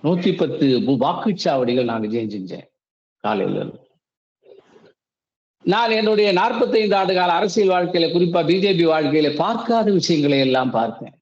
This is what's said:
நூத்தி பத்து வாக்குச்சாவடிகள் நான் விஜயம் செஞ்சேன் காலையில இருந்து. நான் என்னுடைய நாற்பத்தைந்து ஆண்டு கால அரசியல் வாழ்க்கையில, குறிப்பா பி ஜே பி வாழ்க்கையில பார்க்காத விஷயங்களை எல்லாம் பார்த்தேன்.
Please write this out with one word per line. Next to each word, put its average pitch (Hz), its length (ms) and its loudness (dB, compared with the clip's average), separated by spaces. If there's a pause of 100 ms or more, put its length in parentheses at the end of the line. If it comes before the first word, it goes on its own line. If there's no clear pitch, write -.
நூத்தி 175 320 0
பத்து 160 320 -2 (320)
வாக்குச்சாவடிகள் 131 920 -2
நான் 113 160 -6
விஜயம் 110 280 -6
செஞ்சேன் 92 320 -12 (580)
காலையில 101 360 -2
இருந்து. - 180 -10 (1900)
நான் 220 240 0
என்னுடைய 214 420 2
நாற்பத்தைந்து 220 640 0
ஆண்டு 190 180 0
கால 180 180 2
அரசியல் 190 360 2
வாழ்க்கையில, 175 440 0
குறிப்பா 175 340 2
பி 180 120 2
ஜே 196 160 2
பி 170 120 4
வாழ்க்கையில 151 500 2
பார்க்காத 214 560 0
விஷயங்களை 147 460 2
எல்லாம் 131 320 0
பார்த்தேன். 113 520 -4